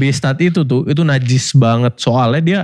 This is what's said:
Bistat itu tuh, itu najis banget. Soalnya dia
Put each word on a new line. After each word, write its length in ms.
Bistat 400
itu 240
tuh, 240
itu 160
najis 480
banget. 480
Soalnya 400
dia 220